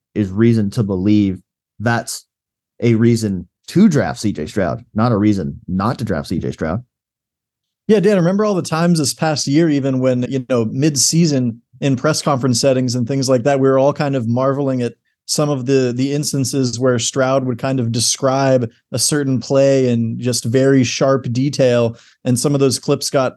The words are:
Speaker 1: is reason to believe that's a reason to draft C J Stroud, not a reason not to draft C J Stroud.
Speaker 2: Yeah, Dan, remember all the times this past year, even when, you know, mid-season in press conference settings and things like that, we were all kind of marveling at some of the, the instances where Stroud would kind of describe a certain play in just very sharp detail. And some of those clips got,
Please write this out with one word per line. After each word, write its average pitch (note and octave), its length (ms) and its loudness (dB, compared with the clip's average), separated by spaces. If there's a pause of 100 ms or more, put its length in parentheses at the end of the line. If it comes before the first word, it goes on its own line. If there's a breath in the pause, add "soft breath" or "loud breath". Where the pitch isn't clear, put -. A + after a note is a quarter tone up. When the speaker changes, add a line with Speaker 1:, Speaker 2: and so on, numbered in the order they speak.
(140)
Speaker 1:
is G2+ 160 -2
reason A2 400 2
to G#2 120 -4
believe G2 580 0 (380)
that's - 480 -4 (540)
a A#2 140 2
reason A2 540 0 (200)
to G#3 200 4
draft A2 320 0
C G2+ 120 -2
J D2+ 140 -8
Stroud, D#2 380 -4 (100)
not A#2 180 0
a G#2 40 2
reason F#2+ 520 0
not G2 300 -2
to B2 60 -6
draft D#2+ 240 -6
C E2 100 -4
J C2+ 120 -4
Stroud. E2+ 320 -6 (1040)
Speaker 2:
Yeah, G#3 140 4
Dan, G3+ 160 2
remember F#3+ 280 0
all G#3 100 0
the E3 80 -2
times E3 360 0
this C#3 160 -2
past D#3 320 -2
year, D#3+ 220 2
even C3+ 320 0
when, B2+ 300 2
you C3 180 -4
know, A#2 180 0
mid-season C#3 960 0 (180)
in C#3 160 0
press D3+ 240 0
conference C3 400 0
settings C3 340 0
and B2 120 -2
things C3+ 220 -2
like B2 160 2
that, C#3 160 2
we C3+ 80 4
were C3+ 100 4
all C#3+ 160 2
kind C#3+ 220 -2
of A2+ 120 -2
marveling C3 540 -2
at A#2+ 120 -4 (300)
some D3+ 240 -2
of C3 180 -4
the, C3 280 2
the C3+ 180 -2
instances C3+ 680 -2
where B2+ 180 2
Stroud C3 460 0
would B2 140 -4
kind C3+ 220 -2
of A#2 120 -2
describe C3 800 0 (220 soft breath)
a B2+ 60 -4
certain C3+ 420 0
play C3+ 500 2
in A#2 280 -2
just A#2+ 260 -4
very C3 400 4
sharp C3+ 480 0
detail. A#2+ 640 0 (280 loud breath)
And B2 140 0
some C#3+ 160 0
of C#3 60 0
those C3+ 180 2
clips C#3+ 300 -2
got, C3 280 -2